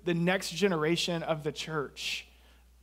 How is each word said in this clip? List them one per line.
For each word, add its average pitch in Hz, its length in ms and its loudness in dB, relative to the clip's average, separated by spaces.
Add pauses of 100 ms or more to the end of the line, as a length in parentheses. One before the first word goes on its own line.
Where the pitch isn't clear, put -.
the 175 100 0
next 180 380 2
generation 165 720 2
of 151 200 -2
the 151 80 -2
church - 760 -6 (560)